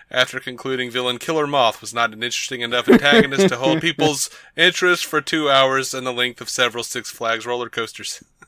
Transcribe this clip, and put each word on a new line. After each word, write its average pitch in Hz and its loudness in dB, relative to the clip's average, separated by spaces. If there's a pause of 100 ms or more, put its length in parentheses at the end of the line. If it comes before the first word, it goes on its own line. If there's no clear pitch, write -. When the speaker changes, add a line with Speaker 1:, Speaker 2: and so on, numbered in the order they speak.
Speaker 1:
after 127 -2
concluding 127 -6
villain 123 -2
Killer 156 -2
Moth 135 2
was 107 -12
not 117 0
an 110 -12
interesting 120 -6
enough 120 -2
antagonist 175 6
to - -2
hold 135 0
Speaker 2:
<laughs> - -
Speaker 1:
people's 151 0 (260)
interest 175 2
for 156 -2
two 151 -2
hours 135 4
and 131 -6
the 127 -4
length 123 -2
of 117 -14
several 120 -2
Six - -8
Flags 113 -4
roller 123 -4
coasters. - -8 (240)